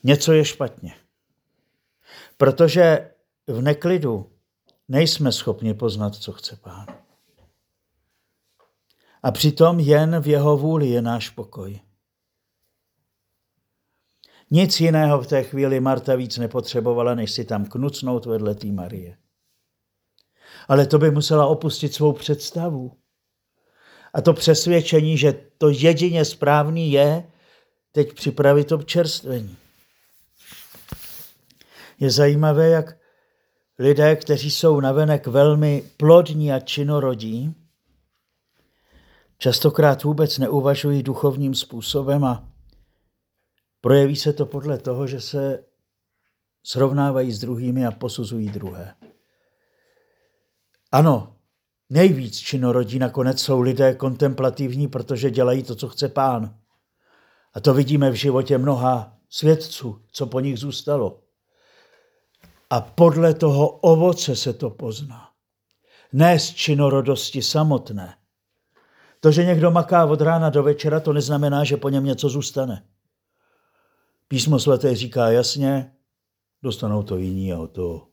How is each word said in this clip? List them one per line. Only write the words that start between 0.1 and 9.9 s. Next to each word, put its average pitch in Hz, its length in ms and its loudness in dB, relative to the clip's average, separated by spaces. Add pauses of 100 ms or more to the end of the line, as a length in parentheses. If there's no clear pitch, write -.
je 156 120 4
špatně. - 480 -10 (1400)
Protože 156 760 4 (360)
v 120 140 -4
neklidu 147 720 -2 (560)
nejsme 143 440 0
schopni 110 420 -4
poznat, 104 420 -4
co - 180 -16
chce - 220 -16
Pán. 101 320 -20 (2250)
A 131 80 -4
přitom 160 480 2
jen 156 420 2